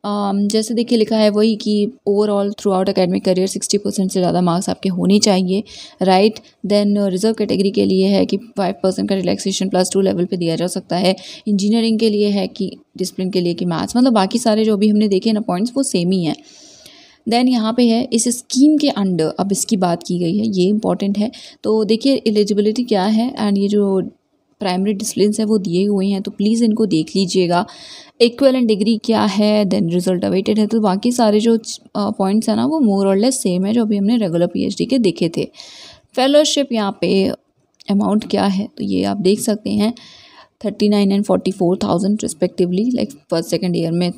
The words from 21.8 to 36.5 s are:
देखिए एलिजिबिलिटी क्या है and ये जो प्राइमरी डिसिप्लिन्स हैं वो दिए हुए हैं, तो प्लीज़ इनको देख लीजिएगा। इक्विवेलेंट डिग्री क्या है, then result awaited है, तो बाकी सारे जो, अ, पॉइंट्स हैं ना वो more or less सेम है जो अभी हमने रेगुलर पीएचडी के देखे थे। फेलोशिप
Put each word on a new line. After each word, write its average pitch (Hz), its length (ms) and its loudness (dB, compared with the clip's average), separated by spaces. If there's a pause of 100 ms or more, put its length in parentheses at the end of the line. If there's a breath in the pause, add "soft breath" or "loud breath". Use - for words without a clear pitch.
देखिए 226 420 0
एलिजिबिलिटी 208 580 0
क्या 202 200 0
है 220 300 0
and 202 240 0
ये 196 100 0
जो 196 340 2 (580)
प्राइमरी 196 320 -2
डिसिप्लिन्स 208 480 0
हैं 214 60 0
वो 214 120 2
दिए 185 280 0
हुए 196 200 0
हैं, 196 160 -2
तो 196 80 -8
प्लीज़ 220 340 0
इनको 220 220 2
देख 160 300 -2
लीजिएगा। 180 500 0 (540 loud breath)
इक्विवेलेंट 247 480 2
डिग्री 214 360 0
क्या 214 200 2
है, 208 400 2
then 190 240 0
result 175 360 0
awaited 196 340 0
है, 214 80 2
तो 226 140 0
बाकी 208 320 0
सारे 214 280 2
जो, 226 160 4
अ, - 20 0 (380)
पॉइंट्स 202 520 0
हैं 214 80 0
ना 233 100 0
वो 311 140 0
more 196 340 2
or 196 100 2
less 269 180 0
सेम 185 220 0
है 202 80 -2
जो 240 100 2
अभी 214 140 0
हमने 202 200 2
रेगुलर 175 300 0
पीएचडी - 400 -4
के 269 120 0
देखे 170 380 0
थे। 151 140 -4 (640 loud breath)
फेलोशिप 285 560 2